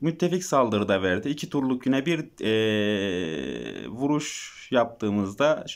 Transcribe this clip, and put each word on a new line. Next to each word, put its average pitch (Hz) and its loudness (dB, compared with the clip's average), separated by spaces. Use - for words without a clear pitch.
müttefik 165 0
saldırıda 104 2
verdi. 95 0
İki 151 -6
turluk 131 0
yine 135 2
bir, 160 0
eee, 90 0
vuruş 139 -2
yaptığımızda, 113 2